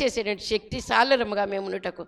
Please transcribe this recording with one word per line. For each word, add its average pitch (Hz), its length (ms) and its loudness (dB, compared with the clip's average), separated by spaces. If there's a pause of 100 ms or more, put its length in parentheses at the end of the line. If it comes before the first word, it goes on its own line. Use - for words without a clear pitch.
చేసేటువంటి 214 400 -2
శక్తి 220 380 -4
సాలరముగా 233 640 4
మేము 196 200 -4
ఉండుటకు 185 420 -6